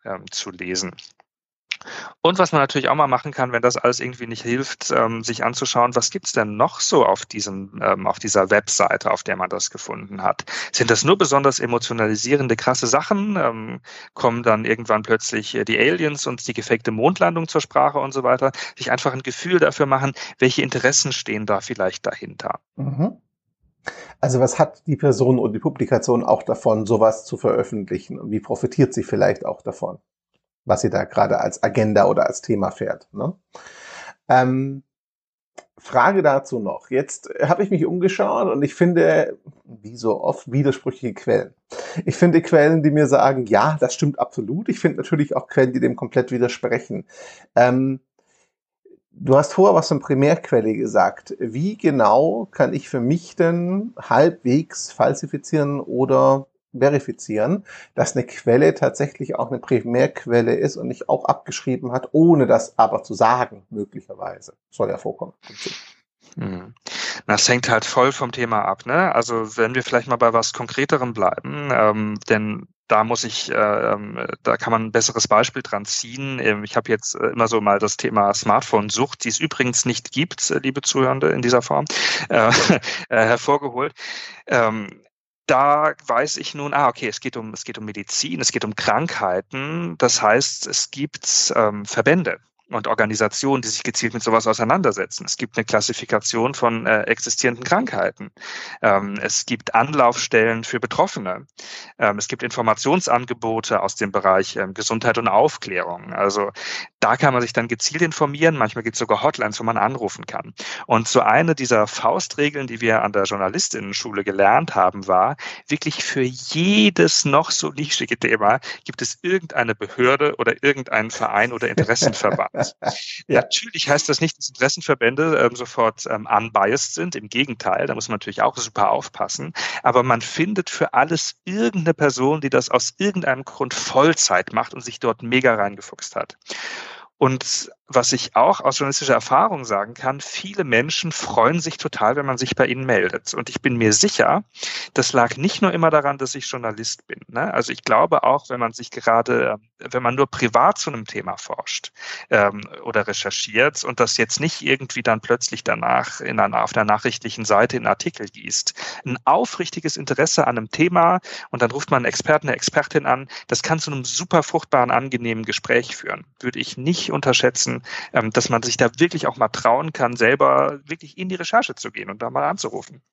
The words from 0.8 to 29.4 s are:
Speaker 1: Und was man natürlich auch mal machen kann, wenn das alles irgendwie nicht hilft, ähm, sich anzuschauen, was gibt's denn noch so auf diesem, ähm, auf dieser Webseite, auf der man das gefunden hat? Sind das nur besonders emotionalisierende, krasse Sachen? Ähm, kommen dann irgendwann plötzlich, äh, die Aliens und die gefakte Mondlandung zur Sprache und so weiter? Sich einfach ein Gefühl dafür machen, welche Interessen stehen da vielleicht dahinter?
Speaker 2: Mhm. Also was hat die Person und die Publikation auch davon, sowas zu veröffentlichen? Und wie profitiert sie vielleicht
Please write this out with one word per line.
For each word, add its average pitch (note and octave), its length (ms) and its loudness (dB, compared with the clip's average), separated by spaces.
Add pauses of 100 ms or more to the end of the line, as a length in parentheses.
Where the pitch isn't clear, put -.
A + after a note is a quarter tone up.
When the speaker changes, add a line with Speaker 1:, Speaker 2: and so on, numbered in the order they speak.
Speaker 1:
Und F3+ 180 2
was F3 120 4
man D3+ 100 4
natürlich C3+ 280 0
auch C3+ 60 2
mal D3+ 120 4
machen C3 240 -2
kann, B2+ 200 -2
wenn A#2 100 0
das B2 160 2
alles B2 220 0
irgendwie B2 260 -8
nicht A2+ 160 -10
hilft, - 500 -4
ähm, A2+ 320 0
sich A#2+ 220 -4
anzuschauen, A#2+ 500 0
was A#2+ 140 0
gibt's - 220 -8
denn G#2 260 -2
noch C3+ 220 0
so - 260 2
auf F#2+ 200 0
diesem, G2+ 580 -10
ähm, G2 240 0
auf G2 120 -2
dieser G2 300 0
Webseite, - 600 2
auf - 120 -2
der G2 120 -4
man F#2 140 -4
das F2+ 200 -6
gefunden G2+ 540 -12
hat? - 200 -2 (280)
Sind A#2 180 0
das A2+ 160 2
nur F3+ 120 4
besonders C#3 420 2
emotionalisierende, A#2+ 960 0
krasse B2+ 320 0
Sachen? G3 500 0
Ähm, A#2 420 -4 (360)
kommen A#2+ 280 0
dann A2 220 2
irgendwann A2 380 0
plötzlich, A2 520 -2
äh, A2+ 80 0
die A2+ 140 0
Aliens D3 500 0
und B2+ 200 -8
die - 60 -6
gefakte A2+ 380 -2
Mondlandung E3 560 0
zur D3+ 140 0
Sprache C#3+ 380 0
und C3+ 120 -4
so C3 120 -4
weiter? B2+ 280 2 (260)
Sich - 140 -6
einfach B2+ 220 0
ein C3 100 -8
Gefühl F3 360 -2
dafür D3 260 2
machen, C3+ 280 0 (260)
welche C3 240 2
Interessen C3+ 500 0
stehen G#2+ 320 -6
da G2+ 160 0
vielleicht G2 460 -4
dahinter? - 520 -8 (160)
Speaker 2:
Mhm. C3+ 420 -2 (1040)
Also B2+ 200 2
was - 180 2
hat - 300 0
die D3 100 0
Person B2+ 420 4
und G#2+ 140 0
die A2 60 -6
Publikation A#2 640 0
auch - 200 2
davon, A2 440 0
sowas A2 360 4
zu - 140 -10
veröffentlichen? - 800 -4
Und - 120 -10
wie G#2+ 100 -2
profitiert - 520 0
sie A2 100 -4
vielleicht G2+ 420 0